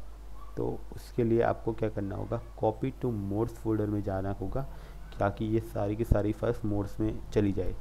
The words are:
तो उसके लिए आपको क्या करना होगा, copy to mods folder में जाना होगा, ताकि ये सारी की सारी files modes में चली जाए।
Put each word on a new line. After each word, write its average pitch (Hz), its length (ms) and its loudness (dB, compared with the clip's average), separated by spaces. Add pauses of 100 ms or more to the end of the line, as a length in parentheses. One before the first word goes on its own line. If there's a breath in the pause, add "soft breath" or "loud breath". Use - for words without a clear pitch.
(560)
तो - 220 -2 (140)
उसके - 320 0
लिए 117 180 6
आपको 113 300 2
क्या 110 160 0
करना 101 280 -2
होगा, 104 240 -2 (160)
copy 110 340 2 (120)
to 127 80 2 (140)
mods 104 300 0
folder 107 320 2
में 104 160 0
जाना 98 380 0
होगा, 98 220 0 (560 loud breath)
ताकि 101 260 2
ये 110 180 4
सारी 107 340 -2
की 113 80 0
सारी 104 280 4
files 113 320 0
modes 101 360 0
में 110 200 0 (100)
चली 104 220 4
जाए। 90 280 0